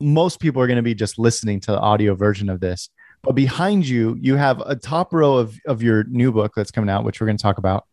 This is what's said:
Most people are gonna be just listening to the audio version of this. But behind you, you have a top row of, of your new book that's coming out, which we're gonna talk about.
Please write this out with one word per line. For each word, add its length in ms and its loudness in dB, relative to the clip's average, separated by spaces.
Most 400 0
people 220 0
are 40 2
gonna 140 2
be 140 -2
just 240 -6
listening 420 -2
to 120 -4
the 80 0
audio 340 2
version 340 -2
of 120 -6
this. 280 -6
But 120 -2
behind 540 0
you, 320 0
you 180 0
have 280 0
a 100 -4
top 380 -6
row 240 4
of, 180 -2
of 160 -4
your 220 4
new 280 0
book 240 0
that's 140 -4
coming 180 -2
out, 160 0
which 160 -6
we're 60 -2
gonna 100 0
talk 220 0
about. 340 4